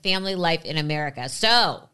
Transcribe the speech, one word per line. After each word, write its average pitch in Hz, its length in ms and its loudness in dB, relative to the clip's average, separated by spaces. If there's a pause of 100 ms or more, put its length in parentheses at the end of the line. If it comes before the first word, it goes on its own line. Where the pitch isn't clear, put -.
family 190 320 0
life 165 280 0
in 156 140 -6
America. 151 500 -2
So, 220 680 2